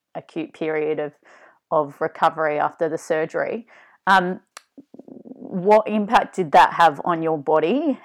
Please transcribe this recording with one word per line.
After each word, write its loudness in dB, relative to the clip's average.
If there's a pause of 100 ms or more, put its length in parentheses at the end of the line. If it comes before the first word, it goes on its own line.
(140)
acute -12
period -4
of, -8 (580)
of -2
recovery -2
after -2
the -6
surgery. -6 (400)
Um, 2 (960)
what 2
impact -2
did -4
that 6
have 2
on -2
your -2
body? 0